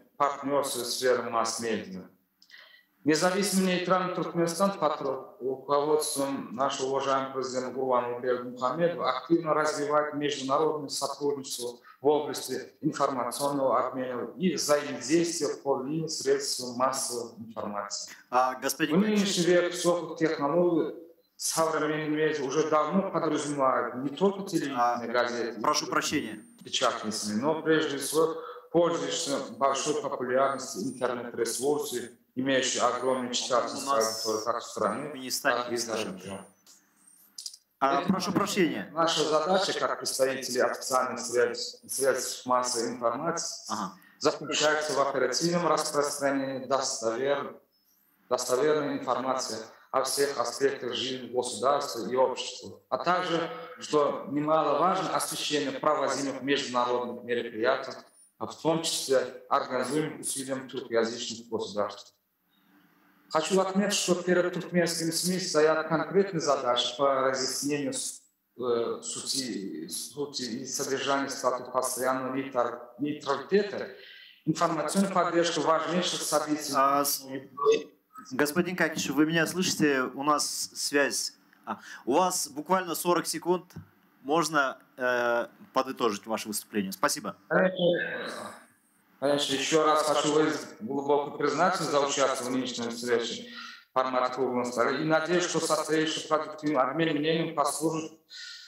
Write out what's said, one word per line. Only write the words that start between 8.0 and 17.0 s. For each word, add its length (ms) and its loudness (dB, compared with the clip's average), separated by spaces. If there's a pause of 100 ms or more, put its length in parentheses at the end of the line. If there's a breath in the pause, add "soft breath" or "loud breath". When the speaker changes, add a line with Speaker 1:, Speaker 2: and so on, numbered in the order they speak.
Speaker 1:
Бердымухамедова 960 0
активно 360 2
развивает 600 2
международное 760 0
сотрудничество 880 -4 (240 loud breath)
в 40 4
области 540 0 (220)
информационного 1080 0
обмена 480 -6
и 180 2
взаимодействия 920 0 (140)
по 200 0
линии 260 -2
средств 680 -2
массовой 640 -2